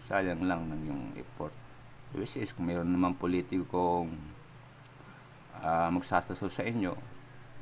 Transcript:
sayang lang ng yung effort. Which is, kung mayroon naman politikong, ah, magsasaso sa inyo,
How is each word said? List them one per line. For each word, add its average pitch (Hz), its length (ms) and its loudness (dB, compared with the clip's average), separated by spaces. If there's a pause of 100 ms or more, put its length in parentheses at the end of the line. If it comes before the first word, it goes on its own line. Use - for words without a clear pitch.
sayang 92 360 2
lang 85 240 2
ng 78 200 -2
yung 69 160 -4 (120)
effort. - 400 -6 (560)
Which - 240 -4
is, 110 160 -4
kung 85 160 -4
mayroon 87 240 2
naman 90 240 6
politikong, 87 960 2 (1500)
ah, 82 280 6
magsasaso 90 640 2
sa - 160 -2
inyo, 110 280 2 (680)